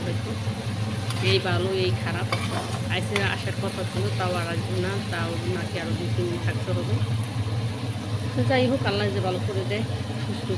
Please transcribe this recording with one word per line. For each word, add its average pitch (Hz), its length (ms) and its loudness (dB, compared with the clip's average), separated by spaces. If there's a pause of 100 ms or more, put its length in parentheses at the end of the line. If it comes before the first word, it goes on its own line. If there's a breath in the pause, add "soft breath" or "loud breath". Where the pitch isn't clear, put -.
হয়তো, - 260 -2 (1000)
এই 196 80 6 (100)
ভালো 180 200 2 (160)
এই 180 80 4 (100)
খারাপ। - 260 0 (640)
আইসে 196 220 0 (200)
আসার - 280 -2
কথা 190 280 -2
ছিল, - 140 0 (140)
তাও 180 220 2
আর 170 140 0
আসবো 170 300 0
না, 185 80 0 (200)
তাও 170 180 0 (260)
নাকি 175 260 -2
আরও 165 160 -2
দুই 175 160 -2
তিন 180 160 2
দিন 170 160 -2
থাকতে - 300 0
হবে। - 180 0 (1400)
তো 254 60 2 (100)
যাই 254 200 6
হোক, 262 200 2
আল্লাহ 202 160 2 (100)
যে 202 120 2
ভালো 185 100 0 (100)
করে 196 220 0
দেয়, 214 140 0 (400)
সুস্থ - 320 -4